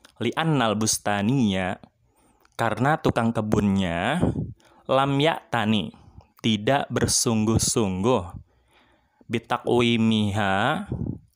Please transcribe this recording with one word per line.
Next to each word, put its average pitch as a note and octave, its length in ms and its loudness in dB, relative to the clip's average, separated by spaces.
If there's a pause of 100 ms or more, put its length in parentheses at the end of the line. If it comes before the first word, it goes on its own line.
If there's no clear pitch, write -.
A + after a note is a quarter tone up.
(200)
li'annal A#2+ 560 0
bustaniya, G#2 1040 0 (800)
karena A#2 400 0
tukang A#2 320 0
kebunnya, G#2 880 0 (720)
lam C3+ 200 2 (120)
ya'tani, A2 720 0 (480)
tidak A#2+ 480 0
bersungguh-sungguh, A2 1500 0 (880)
bitakwimiha, A2+ 1600 0 (440)